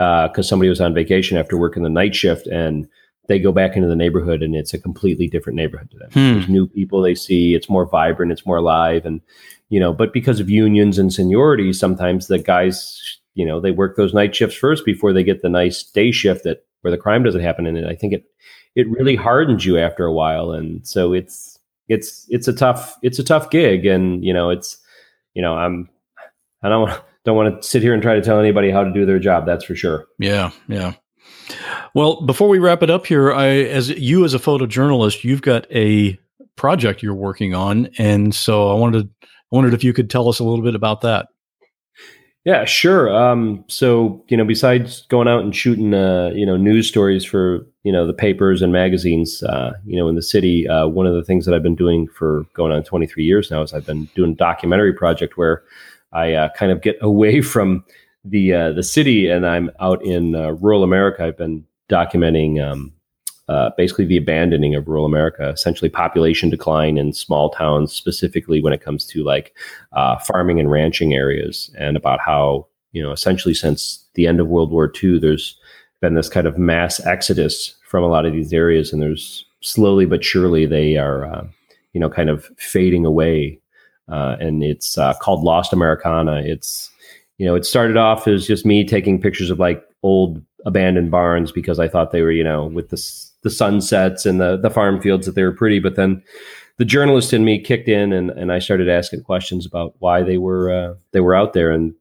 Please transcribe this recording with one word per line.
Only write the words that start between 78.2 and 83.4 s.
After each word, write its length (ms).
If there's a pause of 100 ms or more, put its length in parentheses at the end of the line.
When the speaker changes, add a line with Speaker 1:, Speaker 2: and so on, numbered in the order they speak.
Speaker 1:
of 60
these 200
areas, 400
and 80
there's 460 (140)
slowly 460
but 180
surely 420
they 300
are, 280
uh, 220 (460)
you 80
know, 100
kind 200
of 280
fading 480
away. 540 (480)